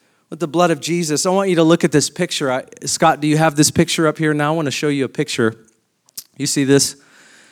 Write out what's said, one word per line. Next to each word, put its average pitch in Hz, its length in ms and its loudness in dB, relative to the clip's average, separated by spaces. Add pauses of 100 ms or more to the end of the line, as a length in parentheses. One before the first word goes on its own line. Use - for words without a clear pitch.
(300)
with - 100 -12
the 165 80 -4
blood 170 240 2
of 147 80 -2
Jesus. 151 460 -4
I 185 40 0
want 196 200 0
you 175 80 0
to 165 60 4
look 160 200 4
at 160 80 0
this 143 180 2
picture. 160 400 -6
I, 127 140 -4 (220)
Scott, 160 340 0
do 147 80 -2
you 151 80 2
have 156 200 2
this 147 140 4
picture 160 380 0
up 151 100 -2
here 156 160 0
now? 147 200 -2
I - 20 -4
wanna 151 160 -4
show 147 180 -4
you 143 140 -2
a 120 60 -2
picture. 117 460 -2 (840)
You 139 100 -6
see 143 160 -2
this? 135 320 2 (560)